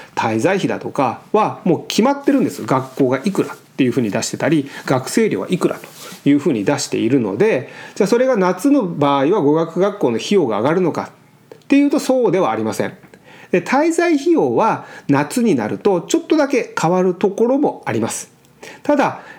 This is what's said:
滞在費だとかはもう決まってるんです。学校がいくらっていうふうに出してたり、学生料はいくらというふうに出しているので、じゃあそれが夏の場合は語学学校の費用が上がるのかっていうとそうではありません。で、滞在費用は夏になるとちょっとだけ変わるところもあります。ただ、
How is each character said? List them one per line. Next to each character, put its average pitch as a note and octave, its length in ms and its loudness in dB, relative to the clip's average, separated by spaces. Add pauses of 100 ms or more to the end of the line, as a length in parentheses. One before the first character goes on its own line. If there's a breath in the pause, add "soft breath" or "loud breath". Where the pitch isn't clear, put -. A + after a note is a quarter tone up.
(140 loud breath)
滞 A2+ 240 -2
在 F3 200 2
費 D3+ 100 0
だ A2 100 -4
と A2+ 120 -10
か A2+ 320 -2 (100)
は G3 320 0
も D#3+ 140 2
う - 100 -14
決 - 140 2
ま C4+ 100 4
っ C#4 120 -8
て D4+ 60 2
る C#4 100 2
ん F#3 40 2
で A#2 60 -2
す。 G#2 140 -10
学 C3 300 -2
校 C3+ 140 2
が B2+ 160 0
い - 80 -2
く - 100 0
ら - 100 -8
っ - 40 -16 (200)
て D3+ 60 0
い B2+ 60 2
う - 20 2
ふ B2+ 80 -2
う - 20 2
に A2 100 0
出 A2 120 -2
し - 80 -6
て - 60 -6
た B2+ 120 -2
り、 C#3+ 220 0 (160 loud breath)
学 C3 220 -2
生 A3+ 200 -2
料 G2+ 120 -4
は G2+ 100 -8
い F3+ 80 -2
く - 80 0
ら - 120 -4
と - 500 -10
い C#3+ 40 4
う C#3+ 60 2
ふ D3+ 120 -2
う - 20 2
に G#2+ 120 -2
出 C#3+ 140 0
し - 100 -8
て G#2+ 80 -4
い G#2+ 120 0
る C3 120 2
の G2+ 160 -2
で、 F3 320 0 (280 loud breath)
じ G#3+ 80 2
ゃ - 20 2
あ - 0 -
そ A3+ 100 2
れ B3+ 100 2
が C4 100 2
夏 F#3 340 2
の C4+ 160 4
場 C#3+ 340 0
合 C3+ 60 2
は G3 140 2
語 D3 120 2
学 E3 280 -2
学 G3 180 0
校 C#3 140 0
の A2 40 -2
費 G#2+ 140 -8
用 F#3+ 160 4
が G#2 120 -2
上 A#2 100 0
が D#3+ 60 2
る F#3 60 0
の E3+ 120 0
か - 180 -8 (420)
っ - 140 -20
て C#4 100 4
い C#4+ 80 6
う C#4+ 60 2
と D4+ 80 2
そ B3+ 300 2
う - 40 2
で F#3 60 2
は C3+ 140 2
あ A2 40 -2
り A2 60 -2
ま A2 100 -2
せ G2 140 -2
ん。 - 100 -10 (540 loud breath)
で、 F3+ 120 2
滞 D4+ 300 2
在 E4+ 240 2
費 D4+ 160 2
用 D3 240 2
は F3+ 280 0 (240 loud breath)
夏 D3 340 2
に G#3+ 120 4
な G#2+ 140 0
る G2+ 100 -4
と F#3+ 220 2
ち - 160 0
ょ - 20 2
っ D#4+ 40 -2
と E4 140 0
だ C#4+ 120 2
け C4+ 320 -2
変 D#3+ 100 2
わ F#3 120 2
る F#3 120 2
と F#3+ 160 0
こ A3 160 0
ろ C4+ 120 2
も - 280 -2
あ A#2+ 60 -2
り A2 80 -2
ま A2 100 -2
す。 - 220 -12 (500 loud breath)
た D4 140 2
だ、 A3+ 240 0 (180 loud breath)